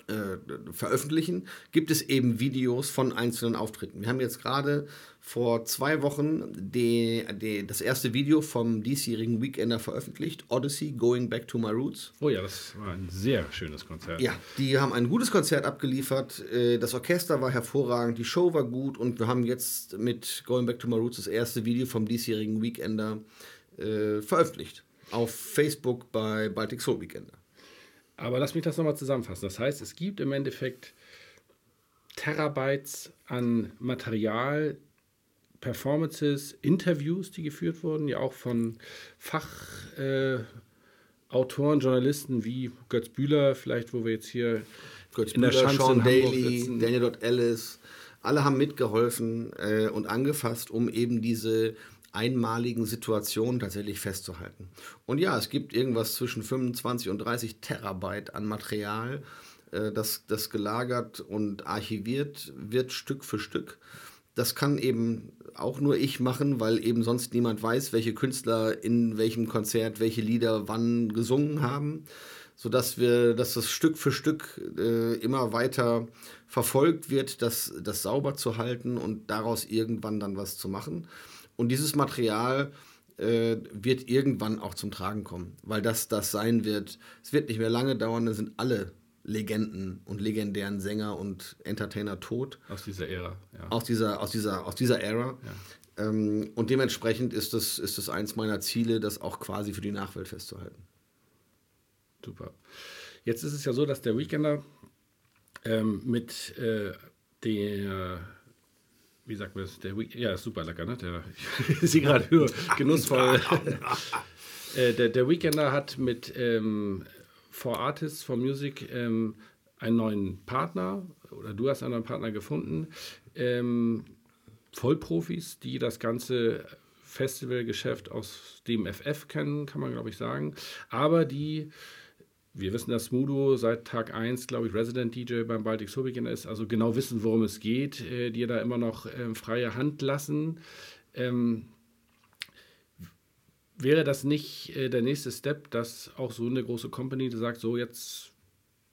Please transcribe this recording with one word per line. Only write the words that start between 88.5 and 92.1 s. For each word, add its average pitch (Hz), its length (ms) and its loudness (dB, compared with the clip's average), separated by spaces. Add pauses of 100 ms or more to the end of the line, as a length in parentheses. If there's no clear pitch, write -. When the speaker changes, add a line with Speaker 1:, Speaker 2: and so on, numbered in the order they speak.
Speaker 1:
alle 101 340 0 (320)
Legenden 107 800 -4
und 101 160 -8
legendären 101 600 -2
Sänger 104 380 -4
und 95 460 -8
Entertainer 101 560 -4